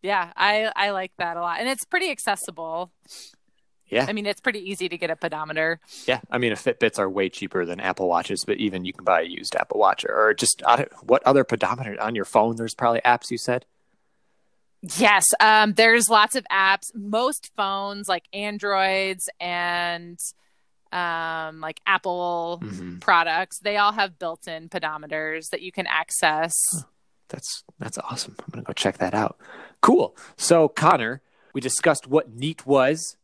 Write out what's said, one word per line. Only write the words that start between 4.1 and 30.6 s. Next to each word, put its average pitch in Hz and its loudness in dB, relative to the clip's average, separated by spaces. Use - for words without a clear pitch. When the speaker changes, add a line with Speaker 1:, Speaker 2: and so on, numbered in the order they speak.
Speaker 1:
mean, 208 -6
it's 202 -4
pretty 214 -2
easy 180 -6
to 170 -10
get 165 -4
a 160 -2
pedometer. 156 -4
Speaker 2:
Yeah. 123 0
I 123 -2
mean, 117 0
Fitbits - 0
are 98 0
way 95 -2
cheaper 92 -6
than 87 -8
Apple 95 -2
Watches, 87 -2
but 104 -2
even 95 -4
you 90 -8
can - -18
buy 87 4
a 85 -2
used - -10
Apple - -2
Watch 98 4
or 107 2
just, - 0
I 120 6
don't, - -4
what 123 4
other 135 6
pedometer 113 -2
on 113 -4
your 101 -2
phone? 113 2
There's 113 -6
probably 117 0
apps 120 2
you 120 -6
said. 123 -4
Speaker 1:
Yes. 208 6
Um, 214 8
there's 226 6
lots 214 4
of 254 -4
apps. 196 2
Most 220 -4
phones, 202 -4
like 180 -2
Androids 190 -2
and, 175 -4
um, 165 -6
like, 156 -10
Apple 175 -2
Speaker 2:
Mm-hmm. 90 -12
Speaker 1:
products, 170 2
they 208 -2
all 202 4
have 196 -4
built-in 165 -10
pedometers 156 -6
that 175 -8
you 180 -12
can 180 -6
access. 160 0
Speaker 2:
Huh. 165 -6
That's, - -12
that's - -10
awesome. - -10
I'm - -18
gonna - -14
go - -10
check - -2
that 92 -4
out. 107 -2
Cool. - 4
So, 165 4